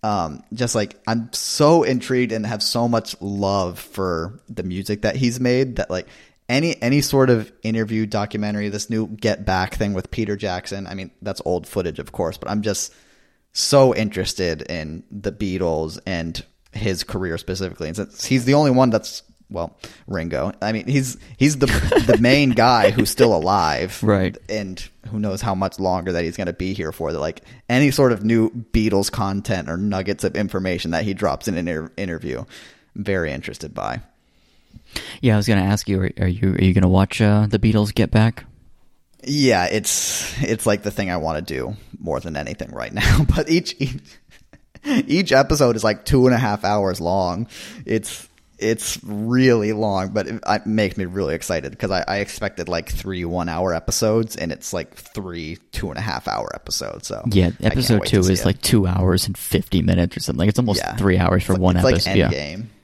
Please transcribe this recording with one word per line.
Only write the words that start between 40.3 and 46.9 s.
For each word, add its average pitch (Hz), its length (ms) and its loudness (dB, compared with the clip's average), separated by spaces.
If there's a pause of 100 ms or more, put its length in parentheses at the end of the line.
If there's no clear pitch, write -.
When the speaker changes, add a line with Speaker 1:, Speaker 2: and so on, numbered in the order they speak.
Speaker 1:
it's, 110 220 -2
like, 104 180 2
the 104 80 -4
thing 101 200 -4
I 90 60 -2
wanna 78 240 -4
do 67 340 -6 (240)
more 73 200 -4
than 82 160 -10
anything 73 360 -10
right 58 220 -10
now. 110 300 4
<laughs> - 120 4
But 151 140 -2
each, 170 300 0
each, 123 220 -4 (840)
each 196 460 0
episode 135 440 4
is, 107 80 -4
like, 107 220 0
two 127 200 6
and 127 100 6
a - 20 2
half 104 280 0
hours 98 340 0